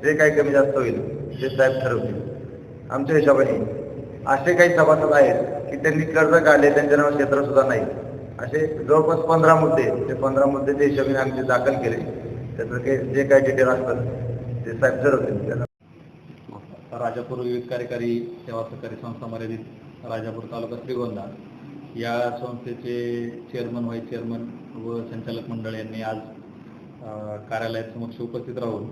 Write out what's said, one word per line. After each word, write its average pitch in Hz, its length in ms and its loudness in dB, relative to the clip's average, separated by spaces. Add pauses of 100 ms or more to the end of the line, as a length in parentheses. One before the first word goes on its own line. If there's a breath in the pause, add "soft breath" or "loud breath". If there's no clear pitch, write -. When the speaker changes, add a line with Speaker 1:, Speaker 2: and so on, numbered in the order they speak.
Speaker 1:
जे 151 120 4
काही 151 140 6
कमी 143 200 2
जास्त - 260 4
होईल - 520 -2 (140)
ते 131 140 -4
साहेब 131 260 4
ठरवतील. 113 380 -2 (720)
आमच्या 139 260 0
हिशोबाने - 720 2 (400)
असे 170 300 2
काही 175 140 8
सभासद 156 420 6
आहेत 139 300 6 (280)
की 139 60 -6
त्यांनी 156 260 2
कर्ज 156 420 6
काढले, 143 300 8
त्यांच्या 143 220 4
नावावर 147 180 4
क्षेत्र 139 300 2
सुद्धा 135 240 4
नाही. 113 120 2 (580)
असे 151 460 -2
जवळपास 156 340 6
पंधरा 160 360 6
मुद्दे, 131 540 2
ते 131 60 -2
पंधरा 135 320 2
मुद्दे 139 260 0
ते 143 140 4
हिशोबाने 135 320 2
आमचे 131 240 -2
दाखल 127 300 2
केले. 117 240 0 (600)
त्याचं 123 220 -6
काही, 131 200 0
जे 131 260 0
काही 135 180 6
डिटेल 131 260 4
असतात 123 280 0 (680)
ते 117 60 -8
साहेब 127 220 2
ठरवतील. 113 580 0 (1400)
Speaker 2:
राजापूर 120 460 -6
विविध 123 300 -4
कार्यकारी 120 760 -4
सेवा 113 160 -6
सहकारी 113 400 -12
संस्था 117 240 -10
मर्यादित, 113 320 -8 (460)
राजापूर 113 400 -8
तालुका 117 320 -10
श्रीगोंदा 117 460 -6 (720)
या 117 440 -2
संस्थेचे 120 880 -6
चेअरमन, 120 540 -8
व्हाईस 117 180 -6
चेअरमन 113 440 -8 (280)
व 117 260 -8 (100)
संचालक 113 380 -10
मंडळ 113 260 -8
यांनी 110 280 -10
आज, 110 140 -6 (840)
अ, 107 340 -10 (140)
कार्यालयात 113 340 -4
समक्ष 113 360 -12
उपस्थित 117 380 -8
राहून 110 340 -6